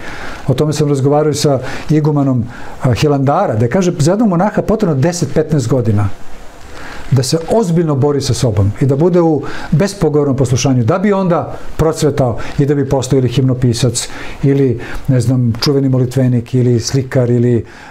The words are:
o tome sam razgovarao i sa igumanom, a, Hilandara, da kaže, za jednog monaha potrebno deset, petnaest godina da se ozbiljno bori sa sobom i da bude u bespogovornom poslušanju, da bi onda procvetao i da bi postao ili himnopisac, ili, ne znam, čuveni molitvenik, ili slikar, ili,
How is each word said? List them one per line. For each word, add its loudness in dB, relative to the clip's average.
o 0
tome 0
sam 0
razgovarao 2
i 0
sa 0
igumanom, 2
a, 2
Hilandara, 2
da 2
kaže, 2
za 2
jednog 2
monaha 0
potrebno 0
deset, 0
petnaest 0
godina 2
da 2
se -2
ozbiljno 0
bori 2
sa -2
sobom 0
i 2
da 2
bude 2
u 2
bespogovornom 0
poslušanju, 2
da 2
bi 2
onda 0
procvetao 0
i 2
da 2
bi 0
postao 0
ili 2
himnopisac, 0
ili, 2
ne 2
znam, 2
čuveni 2
molitvenik, 0
ili 2
slikar, 0
ili, 2